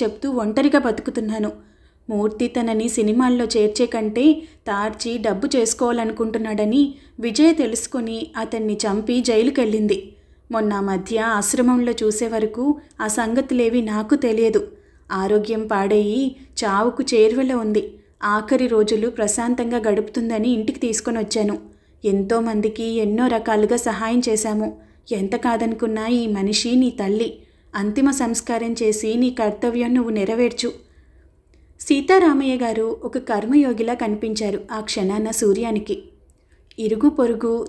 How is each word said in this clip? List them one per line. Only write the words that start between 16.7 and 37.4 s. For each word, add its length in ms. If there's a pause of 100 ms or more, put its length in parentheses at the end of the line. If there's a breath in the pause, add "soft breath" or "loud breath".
చేరువలో 440
ఉంది. 340 (300 loud breath)
ఆఖరి 440
రోజులు 420
ప్రశాంతంగా 720
గడుపుతుందని 680
ఇంటికి 320
తీసుకొనొచ్చాను. 760 (460 soft breath)
ఎంతోమందికి 800
ఎన్నో 440
రకాలుగా 500
సహాయం 520
చేశాము. 480 (360 soft breath)
ఎంత 240
కాదనుకున్నా 720
ఈ 200
మనిషి 500
నీ 140
తల్లి. 480 (360 soft breath)
అంతిమ 360
సంస్కారం 600
చేసి 420
నీ 160
కర్తవ్యం 640
నువ్వు 160
నెరవేర్చు. 600 (1080 soft breath)
సీతారామయ్య 760
గారు 480
ఒక 140
కర్మయోగిలా 760
కనిపించారు 680 (120)
ఆ 80
క్షణాన 500
సూర్యానికి. 720 (760 soft breath)
ఇరుగు 300
పొరుగు 600